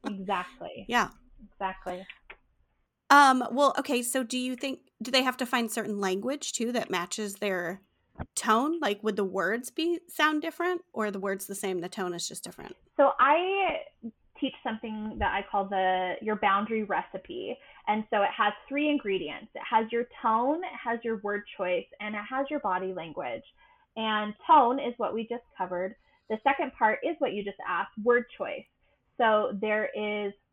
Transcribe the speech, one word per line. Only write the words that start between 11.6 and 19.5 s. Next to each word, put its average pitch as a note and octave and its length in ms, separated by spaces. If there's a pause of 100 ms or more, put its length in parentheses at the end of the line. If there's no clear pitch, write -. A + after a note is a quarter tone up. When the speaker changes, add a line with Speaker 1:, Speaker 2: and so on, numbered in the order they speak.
Speaker 2:
The E3+ 80
tone F3+ 260
is E3+ 140
just - 160
different? - 320 (200)
Speaker 1:
So C#4 220
I F4 640 (580)
teach C4 160 (100)
something G#3+ 540
that G3+ 160
I G3 160
call G3 160
the, F#3 560
your G#3+ 140
boundary G#3+ 480
recipe. F#3 720 (300)
And G#3+ 220
so G#3 120
it G3+ 140
has G#3 160 (160)
three D4 200
ingredients. F#3+ 680